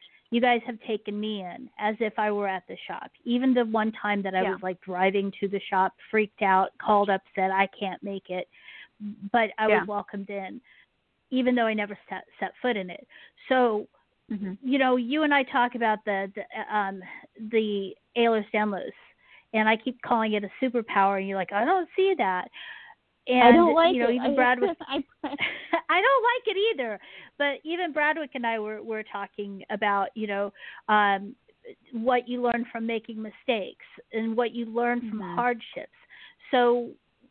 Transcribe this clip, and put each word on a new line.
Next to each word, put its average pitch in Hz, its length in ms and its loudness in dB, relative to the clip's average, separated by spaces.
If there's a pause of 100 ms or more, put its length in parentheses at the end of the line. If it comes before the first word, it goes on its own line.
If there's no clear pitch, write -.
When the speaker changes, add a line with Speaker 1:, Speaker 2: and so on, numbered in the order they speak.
(300)
Speaker 1:
you 233 100 2
guys 240 260 4
have 233 180 -10
taken 208 360 -6
me 214 220 -6
in - 360 -12
as 214 220 -2
if 214 180 -2
I 214 140 0
were 202 160 -2
at 190 180 -6
the 180 100 -12 (120)
shop. - 240 -12 (120)
Even 247 300 2
the 240 120 4
one 220 260 0
time 208 300 -2
that 190 120 -4
I 185 80 2
Speaker 2:
Yeah. 190 120 2
Speaker 1:
was, 190 100 -8
like, 185 160 -6
driving 190 580 0
to 202 80 -2
the 196 140 -4 (100)
shop, 190 240 2 (160)
freaked 214 320 0
out, 190 360 4
called 202 300 4
up, 190 140 0 (140)
said, 190 160 0
"I 190 160 2
can't 190 340 -8
make 196 280 -10
it," 180 180 -6 (840)
but 226 280 2
I 220 100 2
Speaker 2:
Yeah. 208 120 4
Speaker 1:
was 175 80 -6
welcomed 202 420 -8
in, 196 300 -10 (680)
even 254 240 2
though 240 120 2
I 220 80 0
never 208 220 -4 (120)
set, 185 180 -12 (140)
set 190 160 -6
foot 240 200 -2
in 185 140 -6
it. - 160 -16 (420)
So, 240 380 2 (460)
Speaker 2:
Mm-hmm. 190 300 -6
Speaker 1:
you 269 160 0
know, 254 180 4
you 254 260 0
and 294 120 2
I 285 80 2
talk 247 320 0
about 220 320 0
the, 196 280 -4
the, - 400 -10
um, 196 280 -2 (360)
the 214 560 -2 (220)
Ehlers 226 360 2
Danlos, 208 380 -2 (640)
and 214 160 2
I 220 80 4
keep 247 240 -8
calling 220 320 0
it 208 100 0
a 202 80 -10 (120)
superpower, 214 560 2
and 196 100 -4
you're 196 80 -4
like, 190 160 -4
"I 214 140 0
don't 359 280 2
see 381 200 2
that." 190 340 -2 (800)
And, 254 160 4
Speaker 2:
I 240 100 12
don't 330 220 8
like 330 200 6
Speaker 1:
you 247 80 0
know, 233 60 2
Speaker 2:
it. 240 60 2
Speaker 1:
even 254 180 0
Speaker 2:
I - 20 0
Speaker 1:
Bradwick, 247 340 2 (100)
Speaker 2:
just, - 100 -20
I 269 160 -4 (180)
Speaker 1:
<laughs> - 20 -10 (640)
I 339 100 4
don't 494 240 4
like 480 220 0
it 392 100 -2 (160)
either. 233 260 -4 (380)
But 285 280 -2
even 339 280 -4
Bradwick 302 420 0
and 247 120 -4
I 226 120 0
were, 214 240 -6
were 220 200 -6
talking 202 680 -10
about, 202 440 0
you 220 120 -6
know, 202 260 -4 (360)
um, 202 460 2 (580)
what 247 360 0
you 247 140 -4
learn 240 300 0
from 226 140 -6
making 226 340 -6
mistakes 214 640 -6 (280)
and 226 240 -2
what 240 160 0
you 233 140 -6
learn 240 420 0
from 214 120 -6
Speaker 2:
Mm-hmm. 180 140 -8
Speaker 1:
hardships. 240 580 -4 (580)
So 240 400 4 (400)